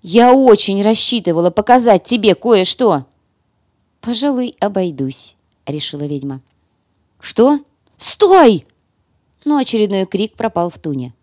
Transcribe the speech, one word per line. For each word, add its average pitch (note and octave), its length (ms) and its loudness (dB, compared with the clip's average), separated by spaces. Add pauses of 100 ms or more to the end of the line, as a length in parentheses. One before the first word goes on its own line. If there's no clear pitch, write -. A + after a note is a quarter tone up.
"Я A#3 320 4
очень G#3 500 2
рассчитывала F3+ 680 0
показать A3+ 540 2
тебе G#3 320 0
кое-что!" F3+ 720 0 (960)
"Пожалуй, B3 580 -4
обойдусь", E3+ 800 -6 (280)
решила D3 400 -10
ведьма. C#3 360 -10 (800)
"Что? C#4+ 400 0 (340)
Стой!" E4 720 2 (800)
Но D4 100 0
очередной G#3 500 -2
крик G3 280 -6
пропал F3 360 -4
в - 100 -16
туне. B2+ 440 -10